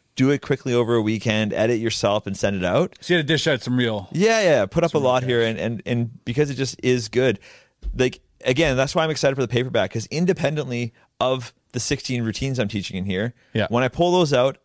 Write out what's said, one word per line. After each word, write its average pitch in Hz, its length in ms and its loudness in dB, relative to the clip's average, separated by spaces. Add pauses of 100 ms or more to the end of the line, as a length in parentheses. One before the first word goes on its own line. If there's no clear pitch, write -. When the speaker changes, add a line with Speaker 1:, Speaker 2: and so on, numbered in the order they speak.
(160)
Speaker 1:
do 131 160 4
it 143 100 0
quickly 131 320 -2
over 117 220 2
a 113 60 4
weekend, 107 520 0
edit 113 260 2
yourself, 107 460 0
and 98 100 -6
send 101 200 -2
it 92 80 -2
out. 110 380 0
Speaker 2:
So - 120 -2
you 180 60 4
had 151 80 -2
to 160 60 0
dish 147 120 0
out 143 160 0
some 123 160 -2
real 110 340 0
Speaker 1:
Yeah, 220 300 2
yeah. 147 240 4
Put 165 180 0
up 165 60 0
a - 40 -4
Speaker 2:
some 156 100 2
real 127 80 4
Speaker 1:
lot 127 120 2
here, 123 180 2
Speaker 2:
cash. 113 100 2
Speaker 1:
and, 113 80 -6
and, 110 260 -4
and 117 400 -4
because 143 240 0
it 139 60 -6
just 127 260 -4
is 123 280 0
good, 123 300 0 (560)
like, 127 260 -2 (220)
again, 131 340 2
that's 135 180 -2
why 165 80 2
I'm 160 80 0
excited 139 240 0
for 135 80 -2
the 117 40 -2
paperback, 120 440 0
'cause 113 160 -6
independently 143 840 -2 (260)
of 127 340 -2 (200)
the 123 80 -4
sixteen 127 420 -4
routines 127 360 -4
I'm 107 100 0
teaching 101 280 -6
in 92 80 -4
here, 98 280 -2 (200)
Speaker 2:
Yeah. 107 160 0
Speaker 1:
when 120 140 2
I 131 40 2
pull 170 260 2
those 175 200 2
out, 131 320 2